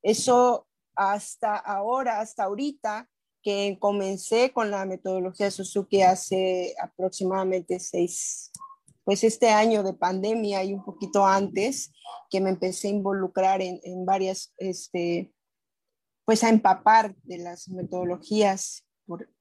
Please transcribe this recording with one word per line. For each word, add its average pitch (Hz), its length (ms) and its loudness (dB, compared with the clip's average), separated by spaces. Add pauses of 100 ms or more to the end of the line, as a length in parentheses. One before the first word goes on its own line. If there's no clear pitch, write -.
Eso 240 640 4 (280)
hasta 208 600 -2
ahora, 220 640 -2
hasta 220 260 -6
ahorita, 226 640 -6 (340)
que 202 360 -2
comencé 202 720 0
con 220 200 -2
la 196 140 -4
metodología 185 680 -4
Suzuki 196 500 0
hace 185 800 2
aproximadamente 185 1000 -2
seis, - 720 -4 (520)
pues 196 200 0
este 226 260 4
año 214 340 4
de 190 100 -2
pandemia 196 680 -2
y 196 100 -4
un 196 100 -10
poquito 196 420 0
antes, 196 680 0 (380)
que 190 100 0
me 190 80 0
empecé 185 380 -4
a 202 40 -2
involucrar 190 680 0
en, 180 220 -6
en 180 200 -10
varias, 190 540 -2
este, 180 760 -4 (920)
pues 220 200 2
a 226 60 4
empapar 214 720 6
de 180 160 -12
las 175 320 -14
metodologías 185 1160 -2 (180)
por 180 240 -12 (120)